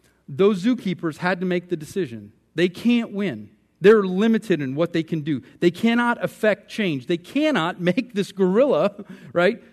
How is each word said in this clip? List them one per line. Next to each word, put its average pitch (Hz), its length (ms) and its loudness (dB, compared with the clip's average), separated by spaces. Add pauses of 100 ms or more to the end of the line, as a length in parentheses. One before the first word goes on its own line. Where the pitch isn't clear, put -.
(280)
those 180 360 0
zookeepers 180 540 -4
had 180 220 -2
to 185 60 -6
make 180 240 -4
the 170 80 -4
decision. 120 540 -10 (240)
They 180 140 2
can't 233 420 0
win. 151 380 -6 (320)
They're 208 220 8
limited 196 580 2
in 135 140 -4
what 170 180 -2
they 165 100 0
can 160 180 -6
do. 143 200 -4 (180)
They 175 120 4
cannot 233 520 0
affect - 460 -2
change. 156 380 -4
They 175 100 -2
cannot 185 640 -2
make 180 320 -2
this 190 180 -4
gorilla, 196 640 2 (380)
right, 180 280 2 (120)